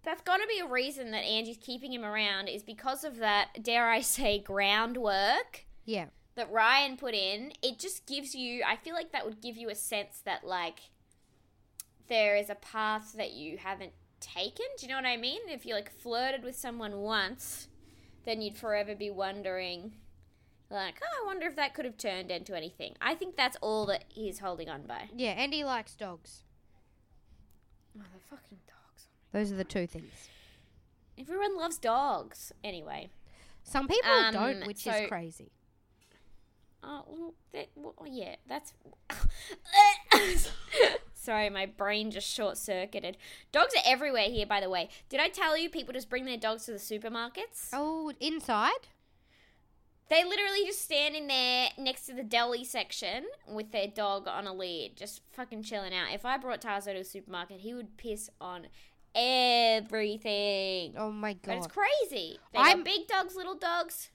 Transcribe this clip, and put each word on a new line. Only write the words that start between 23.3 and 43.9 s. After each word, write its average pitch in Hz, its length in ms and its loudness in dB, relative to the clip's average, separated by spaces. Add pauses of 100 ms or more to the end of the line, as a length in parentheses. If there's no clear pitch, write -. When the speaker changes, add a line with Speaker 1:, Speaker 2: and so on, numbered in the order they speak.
Speaker 1:
that's 262 240 2
all 214 260 0
that 196 220 0
he's 214 300 -8
holding 170 320 -6
on 143 160 -10
by. 120 280 -10
Speaker 2:
Yeah, 240 180 -2
and 269 200 -2
he 294 120 -2
likes 247 300 -4
dogs. - 500 -12 (1500)
Speaker 1:
Oh, 208 40 -18 (120)
the 185 60 -20
fucking - 460 -20
dogs. - 420 -20 (240)
Speaker 2:
Those 202 200 0
are 190 40 -4
the 190 80 -2
two 180 220 -2
things. 160 260 -14 (1080)
Speaker 1:
Everyone 381 400 -2
loves 330 200 -2
dogs. 233 760 0 (120)
Anyway. 165 460 -8 (540)
Speaker 2:
Some - 240 0
people 453 220 4
Speaker 1:
Um, 226 240 8
Speaker 2:
don't, 208 320 0
which 208 180 -8
Speaker 1:
so 226 80 0
Speaker 2:
is 214 160 2
crazy. 170 440 -8 (1300)
Speaker 1:
Oh, 277 260 -12
well, 330 260 -12 (180)
that, - 220 -10
well, 294 200 -16 (120)
yeah, 247 300 -10 (100)
that's, - 260 -10 (380)
<laughs> 403 1400 8 (680)
sorry, 214 360 0
my 196 160 -2
brain 214 440 0
just 202 180 -6
short-circuited. 190 880 -4 (360)
Dogs 349 220 6
are - 100 6
everywhere 247 460 4